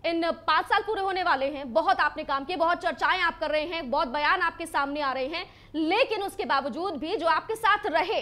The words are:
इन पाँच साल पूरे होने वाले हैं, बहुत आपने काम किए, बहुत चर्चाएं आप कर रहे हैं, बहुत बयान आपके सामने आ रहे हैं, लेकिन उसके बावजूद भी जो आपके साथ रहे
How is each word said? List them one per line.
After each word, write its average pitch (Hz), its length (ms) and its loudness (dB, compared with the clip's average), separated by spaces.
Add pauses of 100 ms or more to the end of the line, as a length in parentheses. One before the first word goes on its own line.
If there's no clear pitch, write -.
इन 330 260 2 (160)
पाँच 330 200 4
साल 415 160 2
पूरे 415 180 -2
होने 370 220 0
वाले 285 260 2
हैं, 277 240 -6
बहुत 330 280 4
आपने 302 240 0
काम 269 200 -2
किए, 339 120 -4
बहुत 339 220 2
चर्चाएं 349 420 0
आप 339 200 0
कर 302 100 -2
रहे 302 140 0
हैं, 330 260 -6
बहुत 285 200 0
बयान 302 320 2
आपके 330 240 -2
सामने 285 340 -2
आ 269 120 0
रहे 262 160 -2
हैं, 359 180 -6 (280)
लेकिन 403 480 2
उसके 381 240 -6
बावजूद 285 500 -2
भी 320 200 -4
जो 330 120 -2
आपके 349 280 0
साथ 415 320 2
रहे 330 340 0